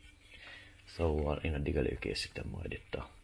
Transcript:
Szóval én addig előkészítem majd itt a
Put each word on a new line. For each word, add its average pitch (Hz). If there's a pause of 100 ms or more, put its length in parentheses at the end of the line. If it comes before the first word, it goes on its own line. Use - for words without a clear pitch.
(840)
Szóval 76
én 80
addig 73
előkészítem -
majd -
itt -
a - (140)